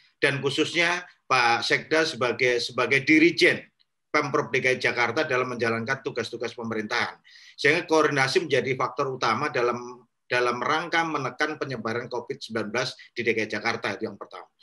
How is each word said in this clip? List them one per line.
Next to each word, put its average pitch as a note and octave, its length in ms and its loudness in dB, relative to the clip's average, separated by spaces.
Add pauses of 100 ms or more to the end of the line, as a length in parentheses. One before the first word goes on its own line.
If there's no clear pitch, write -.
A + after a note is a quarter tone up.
(220)
dan C#3 220 0
khususnya D#3 580 0 (240)
Pak A#2 400 4
Sekda C3+ 400 2
sebagai, A#2+ 560 0
sebagai B2 400 0
dirijen D#3 640 4 (480)
Pemprov C#3+ 340 0
D C3 140 0
K B2+ 160 2
I - 20 -10
Jakarta A#2+ 460 0
dalam B2+ 320 -2
menjalankan A2+ 480 -2
tugas-tugas A#2 480 -6
pemerintahan. G#2+ 640 -4 (400)
Sehingga D#3 320 4
koordinasi D3 560 4
menjadi C3 320 0
faktor C3 340 -2
utama B2+ 380 0
dalam, A#2+ 560 -2 (240)
dalam B2 320 0
rangka D#3+ 400 0
menekan D3+ 560 -4
penyebaran A#2+ 480 -4
covid B2 340 -8
sembilan A2 320 -6
belas - 220 -2 (180)
di A#2 140 -4
D A2+ 80 2
K G#2+ 100 0
I G#2 60 -6
Jakarta, A2 480 -4
itu G#2+ 80 -6
yang G2+ 100 -8
pertama. F#2 300 -16 (180)